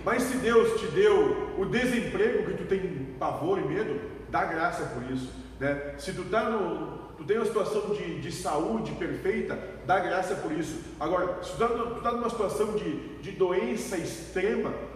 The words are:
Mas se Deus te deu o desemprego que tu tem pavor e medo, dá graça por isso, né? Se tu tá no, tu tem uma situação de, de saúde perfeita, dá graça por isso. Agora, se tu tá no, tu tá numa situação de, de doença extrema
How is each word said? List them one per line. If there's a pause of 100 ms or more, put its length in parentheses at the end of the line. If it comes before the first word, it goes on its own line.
Mas
se
Deus
te
deu
o
desemprego
que
tu
tem
pavor
e
medo, (280)
dá
graça
por
isso, (280)
né?
Se
tu
tá
no, (200)
tu
tem
uma
situação
de,
de
saúde
perfeita, (280)
dá
graça
por
isso. (180)
Agora,
se
tu
tá
no,
tu
tá
numa
situação
de,
de
doença
extrema (240)